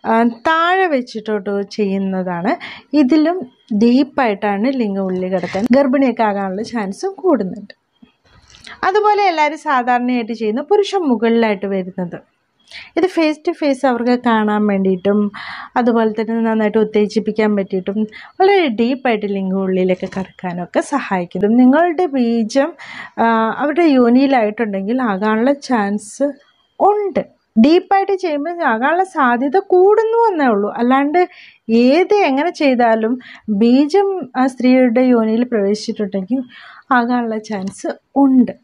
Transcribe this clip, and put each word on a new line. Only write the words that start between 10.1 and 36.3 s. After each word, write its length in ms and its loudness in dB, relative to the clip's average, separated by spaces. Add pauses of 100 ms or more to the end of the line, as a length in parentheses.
ചെയ്യുന്ന 300 -4
പുരുഷൻ 400 0
മുകളിലായിട്ട് 640 2
വരുന്നത്, 520 -6 (760)
ഇത് 120 2
ഫേസ് 340 0
ടു 120 -4
ഫേസ് 340 -2
അവർക്ക് 340 0
കാണാൻ 460 0
വേണ്ടിയിട്ടും 520 0 (580)
അതുപോലെ 360 2
തന്നെ 300 -4
നന്നായിട്ട് 360 0
ഉത്തേജിപ്പിക്കാൻ 800 0
പറ്റിയിട്ടും 420 -4 (360)
വളരെ 360 2
ഡീപ്പായിട്ട് 640 -2
ലിംഗം 260 -4
ഉള്ളിലേക്ക് 500 -2
കടക്കാനൊക്കെ 760 -6
സഹായിക്കും. 720 -2
നിങ്ങളുടെ 500 4
ബീജം, 640 0 (460)
ആ, 100 0 (320)
അവരുടെ 300 0
യോനിയിലായിട്ടുണ്ടെങ്കിൽ 1120 2
ആകാനുള്ള 600 0
ചാൻസ് 680 -4 (520)
ഉണ്ട്. 420 0 (340)
ഡീപ്പായിട്ട് 600 4
ചെയ്യുമ്പോൾ 500 -4
ആകാനുള്ള 480 0
സാധ്യത 520 0
കൂടുന്നു 600 4
എന്നേ 220 0
ഉള്ളൂ. 280 0
അല്ലാണ്ട് 440 2 (600)
ഏത് 420 4
എങ്ങനെ 280 0
ചെയ്താലും 640 2 (400)
ബീജം 540 4 (280)
ആ 100 0
സ്ത്രീയുടെ 600 2
യോനിയിൽ 380 2
പ്രവേശിച്ചിട്ടുണ്ടെങ്കിൽ 960 -4 (520)